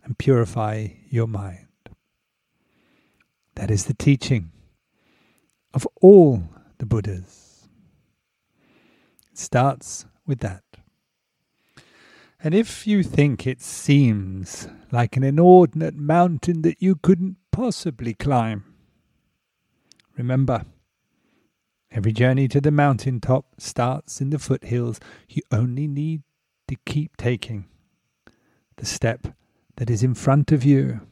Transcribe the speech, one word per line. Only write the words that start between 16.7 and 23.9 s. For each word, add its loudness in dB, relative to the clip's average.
you 2
couldn't 0
possibly -6
climb, -4
remember, -2
every -2
journey 2
to 0
the 0
mountaintop 0
starts -6